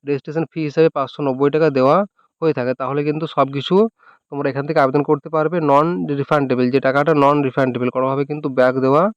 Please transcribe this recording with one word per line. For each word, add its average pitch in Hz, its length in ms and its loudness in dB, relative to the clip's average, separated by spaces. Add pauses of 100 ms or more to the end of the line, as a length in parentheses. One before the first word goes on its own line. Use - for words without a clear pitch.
রেজিস্ট্রেশন 143 420 -4
ফি - 160 -10
হিসাবে 160 280 2
পাঁচশো 139 320 -6
নব্বই 139 300 0
টাকা 156 180 2
দেওয়া 135 260 2 (460)
হয়ে 160 120 0
থাকে, 123 200 -4
তাহলে 139 300 -6
কিন্তু 151 220 -4
সব 139 260 0
কিছু 139 220 -4 (520)
তোমরা 143 220 -8
এখান 139 180 -6
থেকে 156 140 0
আবেদন 139 220 2
করতে 151 260 -2
পারবে 156 320 -2
নন 147 260 4 (240)
রিফান্ডেবল, 139 600 0
যে 135 100 2
টাকাটা 139 340 0
নন 143 280 4
রিফান্ডেবল, 127 480 -2
কোনোভাবে 135 340 -2
কিন্তু 151 240 -8
ব্যাক 127 320 2
দেওয়া 135 220 2 (140)